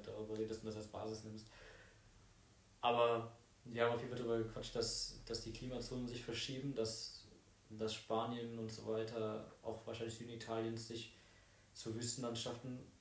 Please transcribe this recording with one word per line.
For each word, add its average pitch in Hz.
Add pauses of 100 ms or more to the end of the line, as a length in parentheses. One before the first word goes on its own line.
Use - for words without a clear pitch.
darüber 107
redest 110
und 110
das 107
als 107
Basis 107
nimmst. 110 (1300)
Aber 120 (320)
wir 117
haben 120
auf 120
jeden 120
Fall 117
darüber 117
gequatscht, 110
dass, -
dass 117
die 110
Klimazonen 123
sich 120
verschieben, 131
dass, - (440)
dass 110
Spanien 117
und 110
so -
weiter, 110 (100)
auch 113
wahrscheinlich 113
Süditalien 113
sich 117 (580)
zu -
Wüstenlandschaften 120 (220)